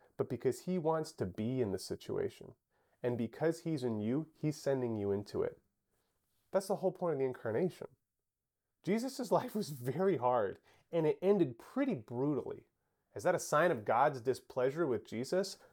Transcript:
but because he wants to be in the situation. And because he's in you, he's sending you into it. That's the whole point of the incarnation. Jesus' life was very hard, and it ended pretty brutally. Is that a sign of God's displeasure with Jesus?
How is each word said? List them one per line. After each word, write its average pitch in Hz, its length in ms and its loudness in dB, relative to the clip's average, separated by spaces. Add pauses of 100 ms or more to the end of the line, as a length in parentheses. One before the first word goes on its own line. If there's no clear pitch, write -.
(160)
but - 120 -2
because 185 340 -2
he 180 140 -2
wants 160 360 0
to - 120 -6
be 110 360 -2
in 104 100 2
the 87 80 -2
situation. - 760 -6 (460)
And 123 160 -2
because 156 440 -2
he's 156 240 -2
in 113 160 0
you, 127 260 0 (160)
he's 151 180 -2
sending 127 360 0
you 101 160 0
into 101 300 -2
it. - 160 -4 (920)
That's 196 140 0
the 202 100 0
whole 175 140 0
point 175 220 -2
of 135 80 0
the 135 60 4
incarnation. 127 600 -2 (1000)
Jesus' 233 460 -2
life 190 240 2
was 208 140 -2
very 147 480 0
hard, 117 420 2 (340)
and 165 120 2
it 151 160 4
ended 175 380 4
pretty 262 360 -2
brutally. 127 720 -2 (500)
Is 104 100 -8
that 175 100 4
a 160 60 0
sign 165 320 4
of 110 120 -4
God's 131 360 4
displeasure 131 680 0
with 117 200 -2
Jesus? 175 500 -2 (160)